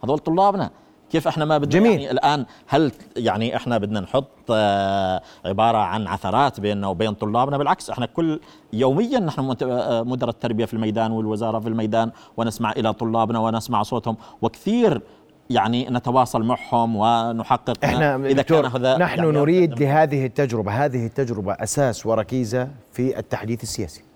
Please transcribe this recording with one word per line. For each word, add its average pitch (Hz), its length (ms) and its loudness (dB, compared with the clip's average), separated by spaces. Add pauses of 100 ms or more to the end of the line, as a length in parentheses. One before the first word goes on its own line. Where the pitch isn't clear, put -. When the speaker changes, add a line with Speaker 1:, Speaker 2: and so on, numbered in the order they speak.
Speaker 1:
هذول 139 140 0
طلابنا، 185 520 2 (400)
كيف 160 180 0
إحنا 151 160 0
ما 151 140 2
بدنا 143 220 2
Speaker 2:
جميل. 226 120 6
Speaker 1:
يعني 143 180 -2
الآن، 131 360 0 (200)
هل 143 260 2 (240)
يعني 113 400 0
إحنا 120 220 -2
بدنا 104 220 -2
نحط، 135 280 -2 (220)
آه، 98 720 2 (220)
عبارة 110 340 2
عن 101 280 0
عثرات 98 540 0
بيننا 202 280 -2
وبين 101 260 -2
طلابنا؟ 120 440 -2
بالعكس، 147 320 -2
إحنا 120 160 -4
كل 160 340 -2 (320)
يوميًا 143 460 2
نحن 165 220 -2
منت-، 131 220 -4
آه، 123 400 -2
مدراء 123 280 -4
التربية 117 340 -2
في 110 100 -8
الميدان 110 380 -2
والوزارة 110 460 -2
في 110 100 -6
الميدان، 113 420 0 (260)
ونسمع 113 360 -2
إلى 117 200 0
طلابنا 113 460 0
ونسمع 113 440 0
صوتهم، 113 340 -4 (260)
وكثير 190 600 2 (480)
يعني 120 400 2
نتواصل 123 520 2
معهم 117 540 0
ونحقق 117 880 0
Speaker 2:
إحنا 135 320 2
Speaker 1:
إذا 135 160 0
Speaker 2:
دكتور، 143 300 4
Speaker 1:
كان 131 80 0
هذا 127 280 2
Speaker 2:
نحن 175 200 0
Speaker 1:
يعني 165 140 2
Speaker 2:
نريد 160 400 4
Speaker 1:
أقدم. 127 120 0
Speaker 2:
لهذه 143 420 2
التجربة، 113 580 0
هذه 123 220 -2
التجربة 113 460 -4
أساس 113 540 -2
وركيزة 120 640 -2 (240)
في 127 260 -2
التحديث 113 440 -6
السياسي. 107 400 -10 (140)